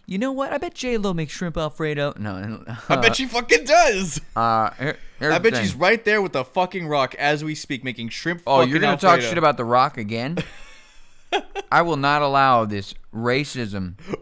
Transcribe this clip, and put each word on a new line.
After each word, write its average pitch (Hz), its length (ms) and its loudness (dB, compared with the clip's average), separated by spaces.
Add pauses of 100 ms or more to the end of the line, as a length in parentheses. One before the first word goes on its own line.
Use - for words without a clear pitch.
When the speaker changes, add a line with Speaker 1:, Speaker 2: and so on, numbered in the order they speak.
Speaker 1:
You 190 120 -6
know 262 140 -2
what? 269 200 -4
I 285 60 -2
bet 339 160 -8
J-Lo 220 400 -2
makes 156 180 -4
shrimp 175 240 -6
Alfredo. 151 600 -2
No, 104 440 -8 (280)
Speaker 2:
I - 60 2
bet - 200 2
she 262 100 -2
fucking 240 380 2
does. 233 560 2 (160)
Speaker 1:
Uh, 113 360 2
here, - 260 -6 (200)
here's 151 160 0
Speaker 2:
I 170 40 2
Speaker 1:
the 220 120 2
Speaker 2:
bet 120 120 0
she's 95 100 0
Speaker 1:
thing. 107 80 -8
Speaker 2:
right 214 240 2
there 208 160 2
with 185 120 -4
the 135 120 -2
fucking 180 440 -2
rock 139 260 0
as 147 280 0
we 156 120 -6
speak, 135 300 -8
making 117 260 -6
shrimp 170 360 -6
Speaker 1:
Oh, 135 120 4
Speaker 2:
fucking 127 120 6
Speaker 1:
you're 151 100 2
gonna - 180 2
talk 185 140 6
Speaker 2:
Alfredo. 120 180 2
Speaker 1:
shit 170 80 -2
about 156 180 4
The 120 80 -4
Rock 127 320 2
again? 117 460 -6
Speaker 2:
<laughs> - 1300 -10
Speaker 1:
I 156 100 6
will 165 140 0
not 143 260 2
allow 135 420 6
this 104 280 -6 (220)
racism 113 800 -2 (280)